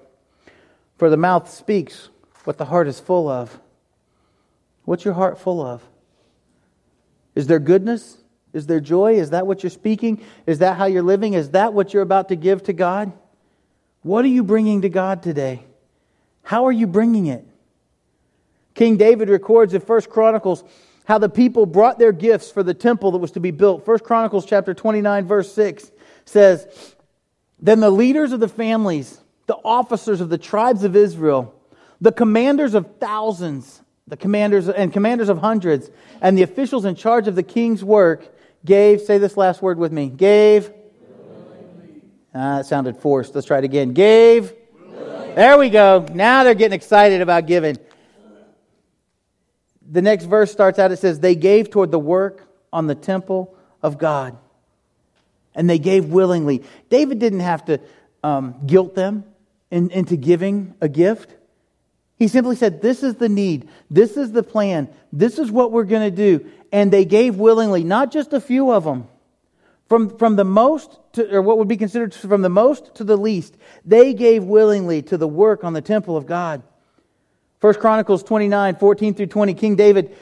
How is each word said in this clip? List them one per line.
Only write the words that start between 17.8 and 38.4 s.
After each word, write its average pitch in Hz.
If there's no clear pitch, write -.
King 226
David 214
records 208
in 190
First 226
Chronicles 220
how 214
the 214
people 240
brought 208
their 233
gifts 202
for 202
the 180
temple 208
that 180
was 175
to -
be 180
built. 170
First 220
Chronicles 220
chapter 196
twenty-nine, 202
verse 185
six 202
says, 196
"Then 214
the 214
leaders 254
of 247
the 220
families, 214
the 214
officers 226
of 175
the 165
tribes 208
of 190
Israel, 156
the 208
commanders 240
of 202
thousands, 202
the 147
commanders 202
and 196
commanders 214
of 180
hundreds, 180
and 190
the 185
officials 240
in 190
charge 226
of 190
the 180
king's 226
work 190